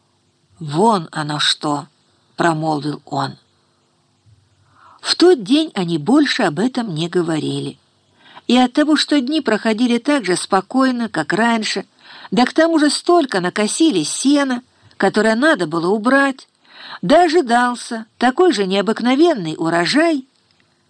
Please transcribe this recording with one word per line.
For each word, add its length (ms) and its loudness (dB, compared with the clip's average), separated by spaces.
"Вон 540 -2
оно 260 -8
что", 500 -4
промолвил 680 -2
он. 320 -6
В 140 -4
тот 280 4
день 320 0
они 240 -4
больше 460 2
об 140 -2
этом 360 -4
не 140 -4
говорили. 680 -4
И 100 2
от 160 4
того, 240 2
что 240 0
дни 220 -2
проходили 560 0
так 260 -2
же 120 0
спокойно, 760 -2
как 240 -4
раньше, 500 -2
да 160 2
к 80 -10
тому 240 2
же 100 4
столько 520 0
накосили 640 0
сена, 580 -2
которое 380 0
надо 320 0
было 220 -4
убрать, 600 0
да 220 6
ожидался 840 0
такой 360 2
же 140 0
необыкновенный 920 0
урожай, 680 0